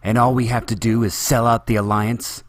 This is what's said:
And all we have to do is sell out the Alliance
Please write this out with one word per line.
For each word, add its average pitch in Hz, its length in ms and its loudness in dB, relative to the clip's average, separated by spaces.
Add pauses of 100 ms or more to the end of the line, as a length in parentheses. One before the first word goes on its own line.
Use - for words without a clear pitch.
And 110 160 0
all 123 160 4
we 123 120 0
have 120 200 -2
to 117 100 -4
do 113 260 0
is 104 120 0
sell 117 320 0
out 117 200 2
the 113 100 0
Alliance 104 720 -2